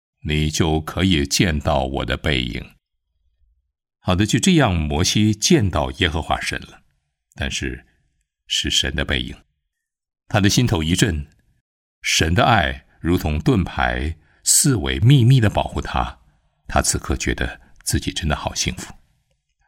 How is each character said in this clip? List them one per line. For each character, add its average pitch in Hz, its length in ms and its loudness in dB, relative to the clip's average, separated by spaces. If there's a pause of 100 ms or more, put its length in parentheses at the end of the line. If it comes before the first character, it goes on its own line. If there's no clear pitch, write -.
(240)
你 76 240 0
就 78 320 0
可 82 220 -6
以 80 240 2
见 80 320 0
到 71 260 0
我 65 200 -4
的 62 120 -2
背 65 260 -2
影。” 60 320 -10 (1200)
好 92 160 -2
的， 101 120 2
就 156 120 0
这 185 160 4
样， 127 200 4
摩 78 280 0
西 107 300 2
见 104 380 2
到 71 220 -2
耶 87 160 0
和 78 120 -2
华 - 200 -2
神 - 200 -6
了， - 220 -20 (520)
但 - 160 -6
是 - 360 -8 (600)
是 - 220 -4
神 - 260 0
的 71 100 -2
背 67 180 -2
影。 62 140 -12 (920)
他 107 120 0
的 101 80 6
心 123 180 2
头 85 160 0
一 80 140 0
震， 80 300 0 (760)
神 87 340 0
的 87 100 4
爱 82 400 2 (160)
如 87 160 2
同 76 220 -4
盾 101 240 2
牌， 64 540 -4 (280)
四 - 320 2
围 67 240 -2
密 123 240 6
密 127 160 6
地 107 80 2
保 - 160 0
护 - 160 -6
他。 - 400 -4 (460)
他 69 160 0
此 - 160 -2
刻 - 180 -4
觉 - 180 -4
得 - 260 -6 (240)
自 - 160 -2
己 - 120 -6
真 - 160 -6
的 73 60 0
好 - 200 -6
幸 - 200 -4
福。 - 180 -14 (760)